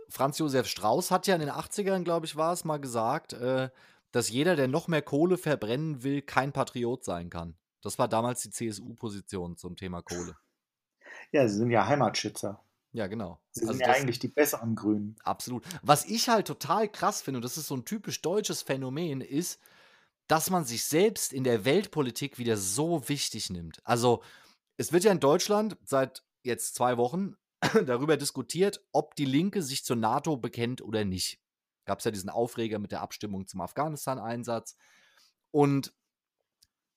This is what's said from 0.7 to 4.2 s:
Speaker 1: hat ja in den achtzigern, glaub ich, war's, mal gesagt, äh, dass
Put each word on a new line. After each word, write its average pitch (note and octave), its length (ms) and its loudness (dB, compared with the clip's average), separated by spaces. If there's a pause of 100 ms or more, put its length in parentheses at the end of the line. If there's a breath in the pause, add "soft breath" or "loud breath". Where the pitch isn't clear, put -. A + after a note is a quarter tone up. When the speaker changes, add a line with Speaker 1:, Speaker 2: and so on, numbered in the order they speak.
Speaker 1:
hat F#3 160 2
ja G3 80 4
in E3 60 2
den D3 100 -4
achtzigern, F#3 540 -2
glaub E3 200 0
ich, D3 120 -8
war's, E3 280 0
mal D3+ 140 -2
gesagt, B2 560 -2
äh, B2+ 360 0 (420 soft breath)
dass A#2+ 180 2